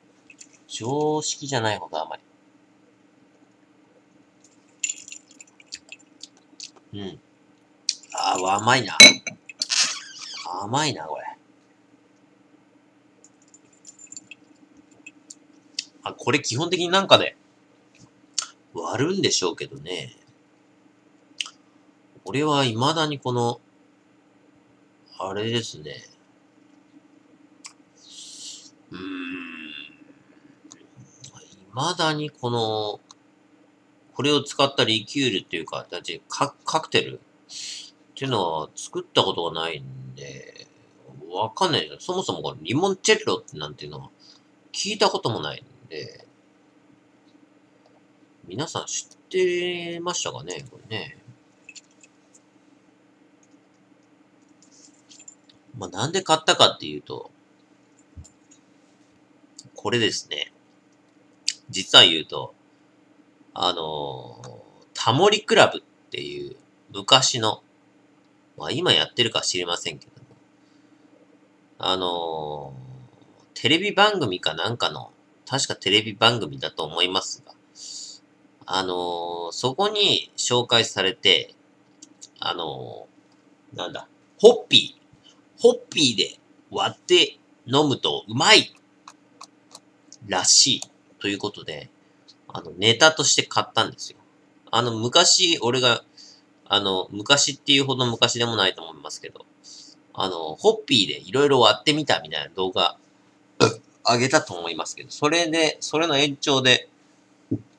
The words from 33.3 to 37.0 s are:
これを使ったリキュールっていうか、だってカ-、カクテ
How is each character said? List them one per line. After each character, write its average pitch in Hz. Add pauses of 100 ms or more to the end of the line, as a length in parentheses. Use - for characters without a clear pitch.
こ 127
れ 143
を 143
使 -
っ 139
た 131
リ 110
キ -
ュ 135
ー 107
ル -
っ -
て 87
い 80
う 76
か、 -
だ 87
っ -
て 82
カ-、 - (100)
カ 160
ク -
テ -